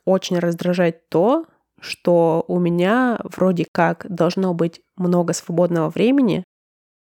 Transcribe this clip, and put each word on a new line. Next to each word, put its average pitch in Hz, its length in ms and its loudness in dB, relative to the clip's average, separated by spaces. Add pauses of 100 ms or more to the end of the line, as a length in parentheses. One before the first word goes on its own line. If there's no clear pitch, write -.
очень 185 340 0
раздражать 175 680 -2
то, 247 360 0 (340)
что 165 680 0
у 180 120 -2
меня 190 640 0
вроде 185 480 -2
как 170 380 -2
должно 175 460 0
быть 170 260 -4 (140)
много 175 380 0
свободного 170 560 0
времени, 202 540 0 (600)